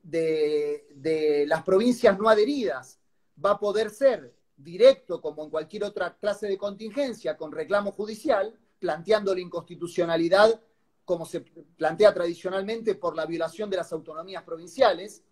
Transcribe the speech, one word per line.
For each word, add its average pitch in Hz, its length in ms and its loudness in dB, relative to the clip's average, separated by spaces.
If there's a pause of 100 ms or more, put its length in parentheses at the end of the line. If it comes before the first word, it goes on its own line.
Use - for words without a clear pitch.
de, 151 920 -2
de 151 540 0
las 160 160 0
provincias 208 520 4
no 214 120 0
adheridas 214 720 0 (440)
va 196 60 2
a 202 80 0
poder 208 320 -2
ser 208 420 0 (240)
directo, 180 640 2
como 151 220 -10
en 156 80 -14
cualquier 160 320 -6
otra 196 340 -6
clase 208 300 -4
de 196 100 -2
contingencia, 202 800 -6
con 156 140 -12
reclamo 190 400 -2
judicial, 214 680 -4 (220)
planteando 190 560 0
la 180 60 -4
inconstitucionalidad, 170 1200 0 (420)
como 170 200 -4
se 160 160 -8
plantea 165 720 2
tradicionalmente, 196 800 -4
por 165 220 -6
la 160 100 -4
violación 165 440 -6
de 190 60 -4
las 165 160 -6
autonomías 165 500 -12
provinciales. 180 880 -2